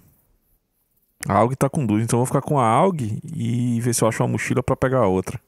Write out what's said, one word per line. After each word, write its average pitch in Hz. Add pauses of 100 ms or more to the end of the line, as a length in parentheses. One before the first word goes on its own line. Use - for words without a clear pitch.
(1300)
A 98
aug 113
tá 135
com 147
duas, 107
então 117
eu 123
vou -
ficar 135
com 143
a 120
aug 131
e 117
ver 120
se -
eu 113
acho 110
uma 120
mochila 120
pra 131
pegar 131
a 110
outra. 92